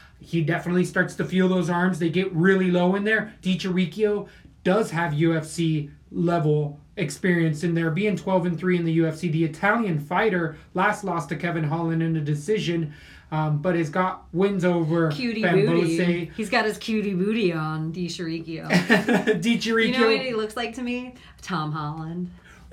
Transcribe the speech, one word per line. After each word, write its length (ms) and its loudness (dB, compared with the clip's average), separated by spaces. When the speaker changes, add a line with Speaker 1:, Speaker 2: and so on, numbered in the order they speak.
Speaker 1:
He 220 -2
definitely 420 0
starts 300 -2
to 100 -4
feel 240 2
those 220 0
arms. 300 0
They 100 0
get 220 0
really 400 4
low 240 4
in 80 -2
there. 360 0
Di 160 0
Chirico 680 0
does 260 2
have 240 -2
U 220 4
F 100 -4
C 440 -2
level 680 0
experience 680 0
in 120 0
there, 180 0
being 240 0
twelve 280 0
and 140 -2
three 180 2
in 80 -2
the 100 0
U 120 4
F 120 -4
C. 100 -2
The 160 2
Italian 560 0
fighter 560 0
last 300 0
lost 240 -4
to 80 -4
Kevin 260 -2
Holland 400 0
in 140 0
a 40 -2
decision, 720 -2
um, 280 0
but 180 0
has 140 0
got 420 -2
wins 320 2
over 480 2
Speaker 2:
Cutie 300 -4
Speaker 1:
Bambose. 560 4
Speaker 2:
booty. 380 0
He's 140 -4
got 140 2
his 140 -2
cutie 360 -2
booty 380 0
on, 400 -4
Di 160 -6
Chirico. 600 -8
Speaker 1:
<laughs> 720 2
Di 160 2
Chirico. 300 0
Speaker 2:
You 140 0
know 100 4
what 100 2
he 140 -4
looks 220 -6
like 180 -6
to 80 -10
me? 320 -6
Tom 280 -4
Holland. 600 -6